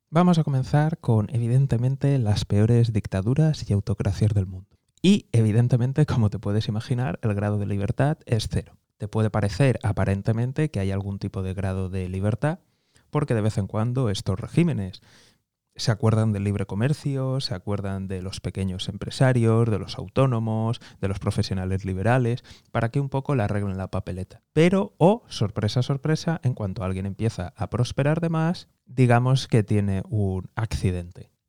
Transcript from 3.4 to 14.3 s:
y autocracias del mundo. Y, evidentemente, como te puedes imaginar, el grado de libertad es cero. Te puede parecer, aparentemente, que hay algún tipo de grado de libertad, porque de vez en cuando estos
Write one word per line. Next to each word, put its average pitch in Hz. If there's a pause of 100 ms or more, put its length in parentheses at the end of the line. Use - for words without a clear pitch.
y -
autocracias 101
del 98
mundo. 95 (320)
Y, 196
evidentemente, 120
como 113
te 98
puedes 104
imaginar, 123
el 107
grado 104
de 101
libertad 101
es 113
cero. - (220)
Te 107
puede 110
parecer, 110
aparentemente, 110
que 104
hay 98
algún 98
tipo 98
de 92
grado 95
de 92
libertad, 107 (500)
porque 147
de 110
vez 107
en 98
cuando 123
estos 95